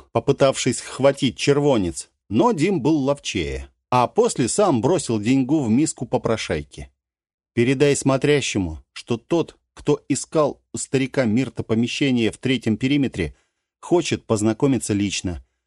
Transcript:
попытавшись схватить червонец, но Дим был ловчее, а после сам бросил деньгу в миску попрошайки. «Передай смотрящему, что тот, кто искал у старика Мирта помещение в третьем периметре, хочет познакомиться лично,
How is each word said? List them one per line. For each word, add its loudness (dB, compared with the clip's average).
попытавшись 0
схватить 0
червонец, 0
но 2
Дим 0
был 2
ловчее, -4
а 4
после 0
сам 2
бросил 0
деньгу 2
в 0
миску 0
попрошайки. -4
«Передай 2
смотрящему, 0
что -6
тот, -4
кто -2
искал -2
у -10
старика -2
Мирта -2
помещение 0
в -10
третьем -2
периметре, -2
хочет -2
познакомиться 0
лично, -4